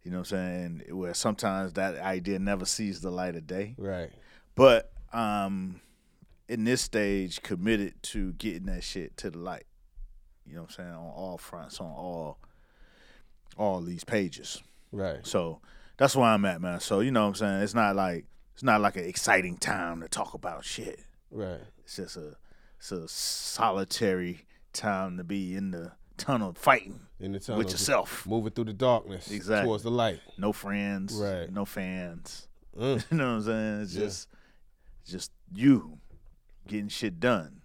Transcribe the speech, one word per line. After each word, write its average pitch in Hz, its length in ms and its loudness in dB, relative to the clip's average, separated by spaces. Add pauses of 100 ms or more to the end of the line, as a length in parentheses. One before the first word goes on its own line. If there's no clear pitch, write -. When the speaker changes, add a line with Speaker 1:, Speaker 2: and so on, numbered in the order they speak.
Speaker 1:
You 90 80 -10
know 92 80 -4
what 90 140 -6
I'm 90 540 -4
saying? 90 100 -8
Where 90 180 -4
sometimes 95 600 0
that 95 240 0
idea 95 420 -2
never 95 240 0
sees 98 380 -4
the 92 80 -4
light 90 260 -4
of 78 100 -12
day. 101 320 -6
Speaker 2:
Right. 92 320 -6 (440)
Speaker 1:
But, 123 380 10 (200)
um, 98 680 -2 (680)
in 113 160 -2
this 123 160 4
stage, 98 640 0
committed 101 640 0
to 95 280 -4
getting 92 340 -6
that 90 160 -2
shit - 360 -8
to 98 120 -6
the 82 80 -12
light. 85 280 -10 (800)
You 67 100 -18
know 85 60 -12
what 80 80 -16
I'm - 40 -18 (120)
saying? 87 80 -12
On 82 200 -12
all 90 240 -8
fronts, - 420 -14
on 90 60 -8
all, 82 520 -8 (1160)
all 98 240 2
these 85 240 -8
pages. - 580 -4 (300)
Speaker 2:
Right. 95 340 -6
Speaker 1:
So 82 340 -2 (360)
that's 135 200 6
where 127 100 8
I'm 107 180 6
at, 90 160 0
man. 87 200 -2
So, 101 200 2
you 131 100 2
know 117 120 6
what 104 60 6
I'm 98 80 0
saying? 101 260 0
It's 104 120 -2
not 104 220 4
like, 90 300 0 (280)
it's - 80 -14
not 113 180 6
like 101 160 4
an 90 80 -4
exciting 92 520 2
time 85 440 -2
to 80 80 -12
talk - 260 -4
about 82 300 -8
shit. - 360 -8 (300)
Speaker 2:
Right. 92 300 -6 (240)
Speaker 1:
It's - 120 -14
just 92 200 -10
a, 76 200 -12 (420)
it's - 140 -12
a 82 160 -6
solitary 95 1400 0 (260)
time 95 460 -2
to 90 60 -8
be 92 320 -4
in 98 140 -4
the 85 220 -8 (240)
tunnel 110 380 -2
fighting 107 460 4 (180)
Speaker 2:
In 98 140 -6
the 98 80 -4
tunnel, 107 180 -2
Speaker 1:
with 98 100 2
Speaker 2:
just 92 120 -2
Speaker 1:
yourself. - 460 2
Speaker 2:
moving 110 260 0
through 117 120 -2
the 110 80 -4
darkness 101 580 2
Speaker 1:
Exactly. 101 360 2
Speaker 2:
towards 107 160 2
the 117 80 -2
light. 113 300 2 (180)
Speaker 1:
No 104 140 2
friends. 101 600 -4
Speaker 2:
Right. 95 380 -2
Speaker 1:
No 101 120 -2
fans. 92 840 -8 (300)
Speaker 2:
Mm. 127 280 0
Speaker 1:
<laughs> - 40 -8
You 165 60 2
know 139 100 2
what 120 100 0
I'm 107 60 -2
saying? 107 400 0
It's 90 120 -8
Speaker 2:
Yeah. 104 100 0
Speaker 1:
just, 95 240 -6 (760)
just 87 280 -10 (220)
you 120 440 6 (680)
getting 104 200 -4
shit 92 320 -4
done. 95 440 2